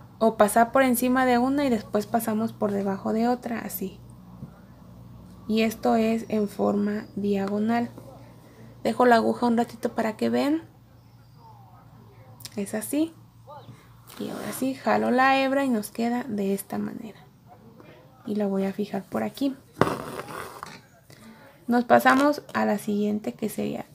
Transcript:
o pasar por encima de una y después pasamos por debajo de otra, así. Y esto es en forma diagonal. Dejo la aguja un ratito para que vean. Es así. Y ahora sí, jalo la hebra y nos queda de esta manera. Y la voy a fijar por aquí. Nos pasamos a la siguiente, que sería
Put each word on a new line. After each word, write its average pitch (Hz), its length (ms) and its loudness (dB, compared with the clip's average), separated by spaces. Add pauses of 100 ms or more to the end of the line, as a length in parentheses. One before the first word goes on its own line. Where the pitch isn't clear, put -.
(200)
o 190 180 2
pasar 226 340 4
por 269 120 6
encima 254 420 2
de 247 140 4
una 277 260 2
y 269 40 2
después 208 360 0
pasamos 220 480 -2
por 208 180 -2
debajo 202 400 -2
de 226 160 2
otra, 247 320 -4
así. - 400 -10 (1500)
Y 220 160 2
esto 226 320 0
es 226 340 2
en 214 180 0
forma 208 580 -2 (100)
diagonal. 202 760 0 (920)
Dejo 240 220 2
la 240 100 8
aguja 226 300 2
un 233 120 2
ratito 233 360 -2
para 220 220 -2
que 233 140 -2
vean. 269 320 0 (1900)
Es 202 200 -6
así. 294 380 -2 (1040)
Y 214 100 -8
ahora - 280 -8
sí, 262 160 -2
jalo 220 380 0
la 262 300 4
hebra 269 240 2
y 262 40 0
nos 214 220 -2
queda 240 320 -2
de 202 300 -2
esta 196 240 -6
manera. 208 420 -8 (1080)
Y 208 100 -4
la 208 120 0
voy 196 160 0
a 196 80 -2
fijar 202 320 -6
por 220 200 -6
aquí. 269 320 -4 (2000)
Nos 240 160 4
pasamos 262 600 6 (100)
a 220 120 0
la 214 120 2
siguiente, 208 560 -2
que 214 160 -6
sería 208 460 -6